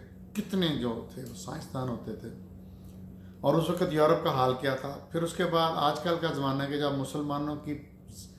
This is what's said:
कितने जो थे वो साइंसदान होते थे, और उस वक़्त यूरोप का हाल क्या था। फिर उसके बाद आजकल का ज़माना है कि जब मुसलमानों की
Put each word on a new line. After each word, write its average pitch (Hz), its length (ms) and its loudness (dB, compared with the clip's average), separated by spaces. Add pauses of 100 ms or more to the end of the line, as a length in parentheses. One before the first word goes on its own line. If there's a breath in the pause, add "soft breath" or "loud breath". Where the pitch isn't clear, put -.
(360)
कितने 190 320 0 (100)
जो 120 120 0 (200)
थे 127 140 -12
वो 120 100 -12
साइंसदान 131 540 -6
होते 113 260 -6
थे, 113 160 -10 (1120 loud breath)
और 143 120 6
उस 160 140 4
वक़्त 170 220 2
यूरोप 151 320 6
का 165 60 4
हाल 131 240 4
क्या 135 220 0
था। 139 140 -6 (220)
फिर 165 100 0
उसके 170 220 0
बाद 165 360 4
आजकल 151 360 2
का 165 140 0
ज़माना 139 340 0
है 139 60 -2
कि 143 80 0
जब 143 200 2
मुसलमानों 147 600 -2
की 151 160 -6 (640 loud breath)